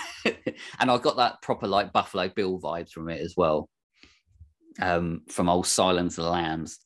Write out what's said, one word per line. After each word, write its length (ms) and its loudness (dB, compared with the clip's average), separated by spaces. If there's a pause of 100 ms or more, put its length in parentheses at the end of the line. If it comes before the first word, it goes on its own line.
<laughs> 160 -6
and 640 -2
I 80 6
got 200 2
that 260 2
proper, 240 -2
like, 260 2
Buffalo 360 0
Bill 300 -2
vibes 320 -6
from 180 -10
it 120 -6
as 160 -8
well. 320 2 (1120)
Um, 480 -2
from 200 0
old 180 4
Silence 500 2
of 60 -4
the 80 0
Lambs. 540 -4